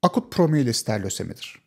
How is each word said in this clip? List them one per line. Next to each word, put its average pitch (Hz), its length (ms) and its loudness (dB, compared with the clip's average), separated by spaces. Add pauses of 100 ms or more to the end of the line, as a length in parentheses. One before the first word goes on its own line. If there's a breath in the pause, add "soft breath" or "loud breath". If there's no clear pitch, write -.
akut 226 300 2
promiyelositel 135 720 0
lösemidir. - 640 -10